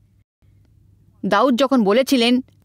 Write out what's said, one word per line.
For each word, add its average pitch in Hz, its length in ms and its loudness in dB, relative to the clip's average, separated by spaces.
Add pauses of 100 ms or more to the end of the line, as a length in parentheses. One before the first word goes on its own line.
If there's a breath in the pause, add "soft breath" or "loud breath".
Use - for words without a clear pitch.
(1300)
দাউদ 220 300 0
যখন 262 280 0
বলেছিলেন, 247 580 0 (240)